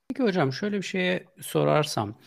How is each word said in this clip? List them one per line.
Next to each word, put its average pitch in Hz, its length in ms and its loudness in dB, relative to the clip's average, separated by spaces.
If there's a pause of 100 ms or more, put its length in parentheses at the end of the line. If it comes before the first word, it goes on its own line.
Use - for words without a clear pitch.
Peki 269 140 -2
hocam 175 300 2
şöyle 208 240 -4
bir 185 60 -4
şeye 180 420 -2 (160)
sorarsam, 147 720 2 (120)